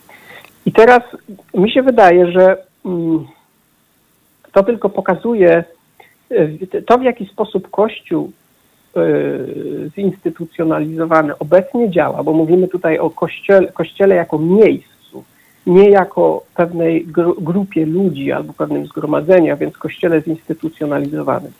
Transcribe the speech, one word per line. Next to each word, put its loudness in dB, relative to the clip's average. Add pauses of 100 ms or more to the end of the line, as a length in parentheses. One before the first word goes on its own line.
(680)
I 0
teraz 4 (520)
mi 0
się 0
wydaje, 4
że, 4 (280)
mm, -4 (1300)
to 4
tylko -2
pokazuje, 0 (1080)
e, -6
to, 2
w -8
jaki -4
sposób -6
Kościół, -4 (640)
e, 0 (960)
zinstytucjonalizowany -4
obecnie 0
działa, -2
bo -2
mówimy 2
tutaj -2
o -2
kościele, 0
kościele 0
jako -2
miejscu, 0 (420)
nie 6
jako 2 (100)
pewnej -2
gru-, -2
grupie -2
ludzi -2
albo -8
pewnym -6
zgromadzeniu, 0
a -4
więc -6
kościele -4
zinstytucjonalizowanym. -6